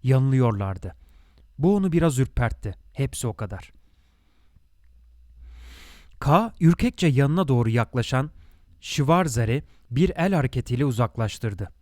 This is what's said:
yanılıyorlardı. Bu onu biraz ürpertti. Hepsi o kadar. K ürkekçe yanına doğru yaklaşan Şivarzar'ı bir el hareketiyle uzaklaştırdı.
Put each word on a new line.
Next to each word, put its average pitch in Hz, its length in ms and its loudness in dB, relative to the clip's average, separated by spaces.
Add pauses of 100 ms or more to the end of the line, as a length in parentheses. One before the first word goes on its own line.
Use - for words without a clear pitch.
yanılıyorlardı. 123 920 0 (640)
Bu 180 180 2
onu 190 160 0
biraz 160 280 2
ürpertti. 117 560 -2 (180)
Hepsi - 340 -6
o 110 60 -4
kadar. 98 380 -12 (2500)
K 190 400 2
ürkekçe 175 480 4
yanına 143 400 2
doğru 120 220 2
yaklaşan 123 640 -2 (500)
Şivarzar'ı 139 800 0 (300)
bir 147 240 2
el 190 180 0
hareketiyle 131 520 -2
uzaklaştırdı. 110 840 -4 (120)